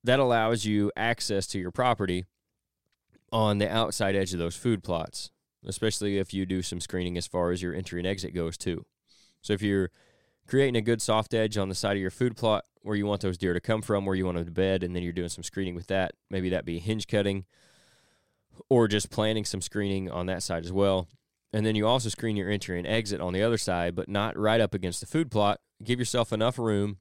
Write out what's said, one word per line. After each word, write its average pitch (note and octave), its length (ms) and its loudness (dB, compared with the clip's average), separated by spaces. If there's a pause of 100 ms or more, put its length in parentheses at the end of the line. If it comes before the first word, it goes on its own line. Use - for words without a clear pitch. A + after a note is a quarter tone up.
that B2 160 6
allows A#2 460 4
you G#2 300 2
access A2 520 -2
to G2 120 -6
your F2+ 120 -4
property G2+ 540 0 (1040)
on G#2+ 260 4
the G#2 100 2
outside G2+ 480 0
edge F#2 180 0
of E2+ 60 -2
those E2+ 160 -2
food A2+ 280 0
plots, - 480 -6 (340)
especially G2+ 540 -2
if F#2+ 120 -4
you F#2+ 140 -2
do F#2 160 -2
some F2 180 -6
screening F2+ 380 -4
as E2+ 80 -4
far F2 240 -2
as F2+ 140 -2
your F2 100 -4
entry F2 260 -6
and F2 60 -4
exit F#2+ 300 -4
goes E2 200 -4
too. - 300 -6 (560)
So - 120 -2
if F#2+ 80 -2
you're G2 280 2 (600)
creating C3 260 4
a A2 60 4
good A2+ 200 0
soft A2 320 0
edge A2 240 2
on F#2+ 120 0
the F#2 60 -4
side G2+ 200 0
of G2 60 0
your F#2 80 0
food A#2+ 260 0
plot A2 300 2 (160)
where G#2+ 140 -2
you G2+ 100 0
want G#2 160 0
those F2+ 160 -2
deer F2+ 160 0
to F2 60 0
come A2 220 0
from, G2+ 240 0
where F#2+ 100 2
you F#2 100 0
want F2 120 -2
them E2+ 80 -2
to E2+ 60 -12
bed, F#2 320 2
and F2+ 120 -6
then F2 80 -2
you're F2 100 -4
doing F2 160 -4
some - 140 -10
screening F#2 320 -6
with E2+ 120 -10
that. F#2+ 260 0 (160)
Maybe F#2 200 -2
that F2+ 160 0
be E2+ 140 -4
hinge G#2+ 280 -4
cutting G2 380 0 (1200)
or A#2 200 6
just G2+ 240 0
planting G#2+ 340 0
some F#2+ 160 -6
screening G2 480 -2
on F2 160 -4
that F2+ 180 -4
side E2+ 220 -4
as F2+ 80 -8
well. F#2+ 340 4 (460)
And G#2+ 120 0
then G#2+ 100 2
you G#2+ 120 2
also A#2 220 2
screen A2 260 -2
your G2 140 -2
entry F#2+ 280 -2
and F2 100 -4
exit G#2 340 -2
on F2+ 120 -2
the G2 100 2
other A#2 140 2
side, F2 380 -2
but - 140 -6
not G2+ 280 -2
right G#2+ 220 4
up G#2 140 2
against F2+ 280 -4
the - 60 -14
food D#3 240 0
plot. G#2 300 2 (220)
Give B2 160 0
yourself A#2+ 340 0
enough A2+ 240 2
room. G#2 440 0